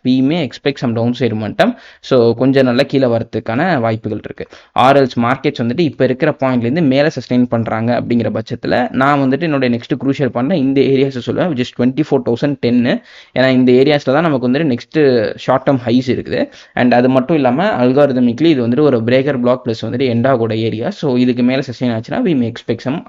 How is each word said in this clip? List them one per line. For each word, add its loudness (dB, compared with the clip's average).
we 2
may 0
expect -6
some -2
downside -2
momentum. 0
So, 2
கொஞ்சம் 4
நல்லா 2
கீழே 2
வரதுக்கான -4
வாய்ப்புகள் -4
இருக்கு. -12
Or 6
else 0
மார்க்கெட்ஸ் -2
வந்துட்டு 0
இப்ப -6
இருக்கிற 0
பாயிண்ட்ல 0
இருந்து 0
மேல 2
சஸ்டெயின் 0
பண்றாங்க -2
அப்படிங்கிற -2
பட்சத்துல, -6
நான் 2
வந்துட்டு 0
என்னோட 0
நெக்ஸ்ட் -4
குரூஷியல் -2
பாயிண்ட் -2
இந்த 2
ஏரியாஸை 0
சொல்லுவேன், -2
which -2
is -14
twenty-four 0
thousand -2
ten. 2
ஏன்னா, 2
இந்த 4
ஏரியாஸ்ல 2
தான் 0
நமக்கு -2
வந்துட்டு 0
நெக்ஸ்ட் -6
ஷார்ட் 0
டெர்ம் 2
ஹைஸ் 0
இருக்குது. -4
And 4
அது 4
மட்டும் 0
இல்லாம 0
algorithmically 2
இது -2
வந்துட்டு 2
ஒரு 0
பிரேக்கர் 0
பிளாக் 0
பிளஸ் -6
வந்துட்டு -2
எண்ட் 0
ஆகோட 0
ஏரியா. -6
So, -4
இதுக்கு 0
மேல -2
சஸ்டெயின் -4
ஆச்சுன்னா -6
we 0
may -2
expect -8
some -6